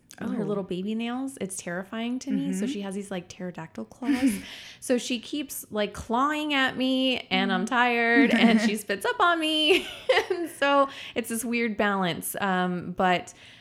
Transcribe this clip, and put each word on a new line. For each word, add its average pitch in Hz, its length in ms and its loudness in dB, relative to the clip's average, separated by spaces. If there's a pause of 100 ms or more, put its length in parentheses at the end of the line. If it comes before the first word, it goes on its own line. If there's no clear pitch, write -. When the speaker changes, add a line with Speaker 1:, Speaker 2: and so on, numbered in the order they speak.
(200)
Speaker 1:
Her 240 240 -4
Speaker 2:
Oh. - 20 -2
Speaker 1:
little 196 180 -2
baby 185 320 -4
nails. 247 440 -6
It's 190 160 -6
terrifying 220 640 -6
to 269 120 -6
me. 190 200 0
So 190 140 -2
Speaker 2:
Mm-hmm. 269 80 -4
Speaker 1:
she 202 80 -6
has 196 120 -8
these, 196 160 -8
like, 180 200 -8
pterodactyl 180 560 -10
claws. 254 460 0 (260)
Speaker 2:
<laughs> - 240 -18
Speaker 1:
So 247 160 2
she 233 220 -2
keeps, - 520 -8
like, 208 220 -2
clawing 294 600 -2
at 262 240 2
me, 262 420 2 (120)
and 190 220 2
I'm 185 120 0
Speaker 2:
Mm. - 40 -4
Speaker 1:
tired, 233 640 4
and 226 260 6
she 208 160 2
Speaker 2:
<laughs> 214 80 -6
Speaker 1:
spits 196 220 -4
up 480 140 -2
on 349 200 4
me. 311 520 2
<laughs> - 400 0
And 339 180 -2
so 277 400 4 (260)
it's 226 140 -4
this 226 160 -4
weird 233 320 0
balance. 190 640 0
Um, 180 500 0
but 180 420 2 (280)